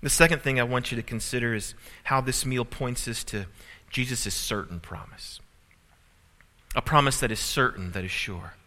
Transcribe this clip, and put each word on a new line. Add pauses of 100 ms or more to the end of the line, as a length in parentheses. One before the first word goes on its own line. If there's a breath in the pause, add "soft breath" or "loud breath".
The
second
thing
I
want
you
to
consider
is (300 loud breath)
how
this
meal
points
us
to (460 loud breath)
Jesus'
certain
promise. (1400)
A
promise
that
is
certain,
that
is
sure. (120)